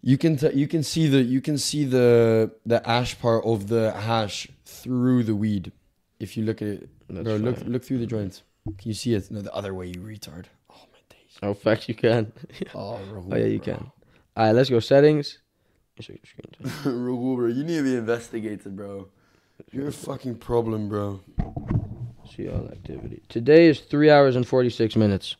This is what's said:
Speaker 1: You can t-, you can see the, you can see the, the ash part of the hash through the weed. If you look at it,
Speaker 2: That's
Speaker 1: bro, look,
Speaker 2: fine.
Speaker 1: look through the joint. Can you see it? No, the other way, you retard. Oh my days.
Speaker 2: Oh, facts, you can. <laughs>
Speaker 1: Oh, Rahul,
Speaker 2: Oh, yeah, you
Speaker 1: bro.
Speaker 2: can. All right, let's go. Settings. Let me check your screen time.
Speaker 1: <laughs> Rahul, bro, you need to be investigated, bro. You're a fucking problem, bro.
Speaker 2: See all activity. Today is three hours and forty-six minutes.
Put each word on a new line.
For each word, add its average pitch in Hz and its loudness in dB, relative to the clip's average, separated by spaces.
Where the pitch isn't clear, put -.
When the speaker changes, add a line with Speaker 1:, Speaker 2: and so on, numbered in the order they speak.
Speaker 1:
You 131 4
can 160 2
t-, 143 0
you 139 2
can 160 -2
see 160 0
the, 135 4
you 127 0
can 147 -4
see 147 -2
the, 117 4
the 113 0
ash 117 -2
part 117 2
of 104 -2
the 113 0
hash 110 -4
through 123 0
the 107 0
weed. 104 -4
If - -10
you 110 -4
look 107 -4
at 104 -6
it, - -10
Speaker 2:
That's 92 -10
Speaker 1:
bro, 110 -2
look, 117 -2
Speaker 2:
fine. - -10
Speaker 1:
look 123 -6
through 135 -4
the 117 -4
joint. 104 -8
Can 104 -10
you 107 -4
see 117 -2
it? 98 -4
No, 104 -10
the - -12
other 98 -6
way, 92 -10
you 90 -12
retard. 98 -16
Oh - -20
my - -20
days. - -20
Speaker 2:
Oh, 101 -2
facts, - 0
you 117 -4
can. 113 2
<laughs> - -12
Speaker 1:
Oh, - -10
Rahul, 92 -14
Speaker 2:
Oh, - -2
yeah, 113 0
you 110 -2
Speaker 1:
bro. - -8
Speaker 2:
can. - -14
All 110 2
right, 110 4
let's 131 4
go. 117 4
Settings. 143 4
Let - -20
me - -18
check - -20
your - -16
screen - -10
time. 139 -2
Speaker 1:
<laughs> 123 -4
Rahul, 127 -2
bro, 120 0
you 123 -2
need 165 -2
to 147 0
be 131 0
investigated, 110 -6
bro. 98 -14
You're 139 -8
a 143 -8
fucking 127 -10
problem, 113 -2
bro. 101 -6
Speaker 2:
See 95 -10
all 87 -6
activity. - -14
Today 147 8
is 147 6
three 147 2
hours 143 8
and 123 0
forty-six 123 0
minutes. 104 2